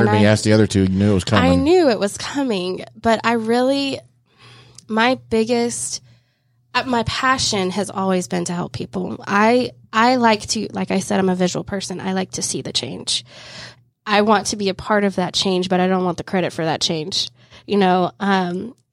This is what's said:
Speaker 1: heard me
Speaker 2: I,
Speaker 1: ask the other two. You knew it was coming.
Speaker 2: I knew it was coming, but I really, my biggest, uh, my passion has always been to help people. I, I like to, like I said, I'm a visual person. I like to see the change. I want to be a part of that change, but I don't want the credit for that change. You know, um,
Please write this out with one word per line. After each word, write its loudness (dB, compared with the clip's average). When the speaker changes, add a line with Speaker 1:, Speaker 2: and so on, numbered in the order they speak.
Speaker 1:
heard 0
me 4
Speaker 2:
I, 6
Speaker 1:
ask 2
the 4
other 6
two. 4
You 4
knew 4
it 4
was 2
coming. 4
Speaker 2:
I 4
knew 4
it 2
was -4
coming, -4
but 0
I 2
really, 0
my 2
biggest, -2
uh, 0
my 0
passion 0
has -4
always -2
been -4
to -6
help -6
people. -8
I, 2
I 2
like 2
to, -4
like -6
I 0
said, -2
I'm 2
a 0
visual -2
person. -8
I -6
like -4
to -8
see -6
the -10
change. -6
I 2
want 2
to -4
be -2
a -4
part 0
of 0
that -4
change, 0
but 2
I 2
don't 0
want -2
the -10
credit -2
for -4
that -2
change. -4
You 0
know, 2
um, -2